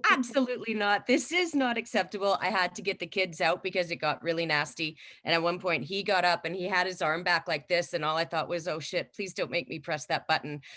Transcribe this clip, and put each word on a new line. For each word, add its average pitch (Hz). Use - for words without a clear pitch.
Absolutely 247
not. 202
This 277
is 349
not 254
acceptable. 196
I -
had 190
to -
get 185
the 180
kids 180
out 170
because 180
it 170
got 151
really 165
nasty. 156
And 160
at 165
one 175
point, 175
he 196
got 190
up 175
and 165
he 185
had 180
his 185
arm 165
back 175
like 156
this, 175
and 160
all 156
I 165
thought 165
was, 170
Oh, 160
shit, 165
please 196
don't 180
make 165
me 165
press 151
that -
button. 147